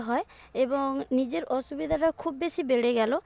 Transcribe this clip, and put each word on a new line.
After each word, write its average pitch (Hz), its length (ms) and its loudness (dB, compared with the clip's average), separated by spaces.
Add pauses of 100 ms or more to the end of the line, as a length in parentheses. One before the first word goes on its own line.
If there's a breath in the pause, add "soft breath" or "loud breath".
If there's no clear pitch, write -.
হয় 247 180 0 (300 loud breath)
এবং 269 340 0 (240)
নিজের 262 320 0 (140)
অসুবিধাটা 294 520 0 (120)
খুব 320 120 -2 (100)
বেশি 339 200 -2
বেড়ে 247 300 2
গেল। 226 200 2 (120)